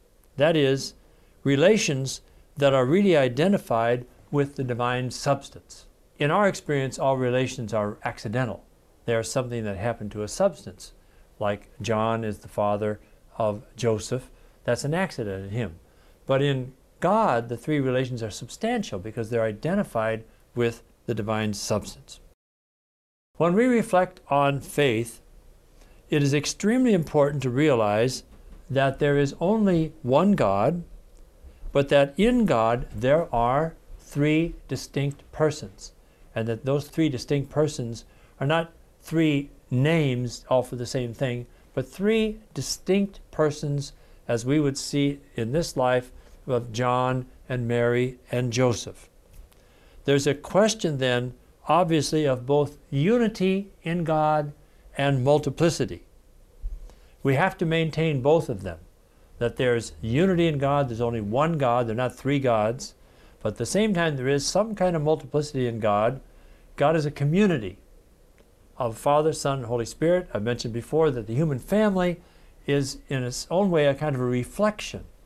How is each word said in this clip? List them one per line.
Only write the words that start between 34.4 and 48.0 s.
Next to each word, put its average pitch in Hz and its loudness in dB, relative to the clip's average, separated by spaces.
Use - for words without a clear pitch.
distinct 139 -6
persons, - -4
and 113 -4
that 113 -6
those 143 -2
three 160 0
distinct 139 -4
persons 135 -2
are 135 -2
not 165 0
three 151 0
names 131 0
all 127 2
for - -12
the 123 -6
same 120 -4
thing, 123 -4
but 131 -4
three 220 0
distinct 196 -2
persons, 143 -2
as 117 -2
we 143 2
would 143 0
see 143 -2
in 117 -4
this 165 -2
life 127 2
of 123 -2
John 123 0
and 123 -4
Mary 120 0